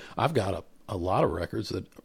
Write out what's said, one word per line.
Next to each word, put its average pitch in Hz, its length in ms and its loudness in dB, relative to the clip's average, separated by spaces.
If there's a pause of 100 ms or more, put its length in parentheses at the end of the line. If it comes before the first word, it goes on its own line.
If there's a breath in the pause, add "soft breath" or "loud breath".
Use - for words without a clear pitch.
(180 loud breath)
I've 147 160 4
got 98 200 2
a, 82 100 -4 (260)
a 104 80 -2
lot 92 260 4
of - 80 2
records 87 380 -4
that, - 160 -4 (200)